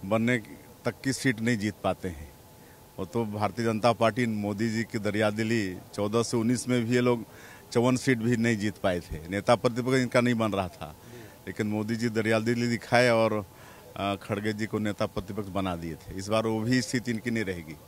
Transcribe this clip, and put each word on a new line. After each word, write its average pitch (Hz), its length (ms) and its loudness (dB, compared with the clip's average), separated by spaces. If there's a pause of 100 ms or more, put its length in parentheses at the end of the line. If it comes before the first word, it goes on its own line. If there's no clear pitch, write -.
बनने 113 340 2 (460)
तक - 200 -4
की 135 80 0
सीट 120 280 0
नहीं 117 180 0
जीत 101 160 -2 (100)
पाते 95 240 0
हैं। 76 240 -10 (680)
वो 117 60 -4
तो 117 200 -2
भारतीय 104 400 -2
जनता 113 280 4
पार्टी, 113 340 4
मोदी 104 440 0
जी 110 140 0
की 113 140 -6
दरियादिली, 107 760 0 (180)
चौदह 104 280 0
से 117 140 -2
उन्नीस 117 320 0
में 123 160 2
भी 117 100 0
ये 123 60 6
लोग 120 240 2 (480)
चौवन 123 240 4
सीट 127 220 2
भी 117 180 2
नहीं 113 200 2
जीत 101 200 -2
पाए 90 240 0
थे, 82 280 -12
नेता 101 260 4
प्रतिपक्ष 123 420 0
इनका 127 240 2
नहीं 123 140 4
बन 110 180 2
रहा 95 160 0
था। 78 280 -12 (500)
लेकिन 107 200 -4
मोदी 107 300 -2
जी 117 120 0
दरियादिली 113 580 2
दिखाए 120 440 4
और, 110 360 2 (500)
अ, 98 180 -2
खड़गे 107 380 -4
जी 107 140 -4
को 107 120 -4
नेता 107 280 -2
प्रतिपक्ष 98 420 -8
बना 92 280 -2
दिए 82 180 -8
थे। - 200 -14
इस 95 140 -8
बार 110 180 2
वो 110 140 0
भी 123 220 0
स्थिति 120 280 -4
इनकी 113 200 -4
नहीं 113 140 -2
रहेगी। 85 320 -8 (120)